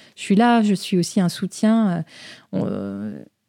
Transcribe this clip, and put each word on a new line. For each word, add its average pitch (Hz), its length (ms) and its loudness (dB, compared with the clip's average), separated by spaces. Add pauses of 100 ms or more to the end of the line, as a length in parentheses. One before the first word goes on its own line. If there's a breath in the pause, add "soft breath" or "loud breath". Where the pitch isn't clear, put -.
(160 soft breath)
je - 60 -16
suis 196 140 2
là, 233 260 4
je 208 120 2
suis - 220 -2
aussi 175 240 0
un 175 80 4
soutien. » 214 640 0
Euh, 170 120 -2 (500 loud breath)
on, - 140 -2
euh, 98 520 -8 (300)